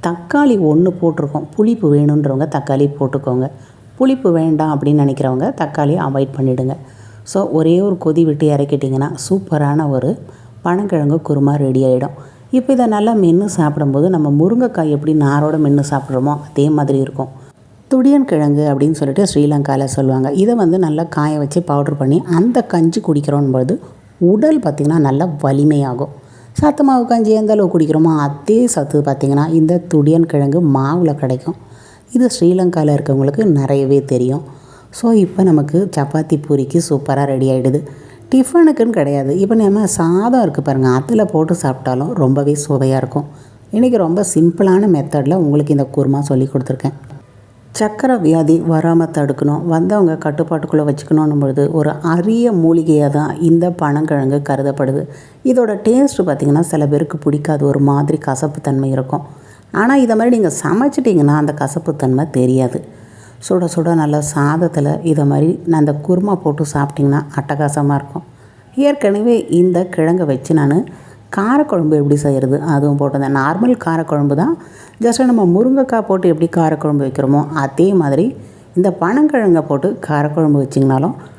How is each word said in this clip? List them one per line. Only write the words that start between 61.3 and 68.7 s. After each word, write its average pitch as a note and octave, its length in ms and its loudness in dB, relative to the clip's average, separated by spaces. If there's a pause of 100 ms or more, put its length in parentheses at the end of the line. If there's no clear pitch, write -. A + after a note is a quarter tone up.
அந்த D3 180 -2
கசப்பு D#3 320 -4 (100)
தன்மை C3 220 0 (140)
தெரியாது. B2+ 400 0 (640)
சுட F#3 260 0
சுட E3 160 -2 (120)
நல்லா D3 180 0 (160)
சாதத்துல D3 560 0 (200)
இதை D3 200 0
மாதிரி C#3+ 180 2 (220)
நான் D#3+ 120 2
அந்த D3 100 2 (120)
குருமா F#3 380 0
போட்டு D3 220 -2 (100)
சாப்பிட்டிங்கன்னா C#3+ 440 0 (200)
அட்டகாசமா D3 600 -2
இருக்கும். - 260 -12 (640)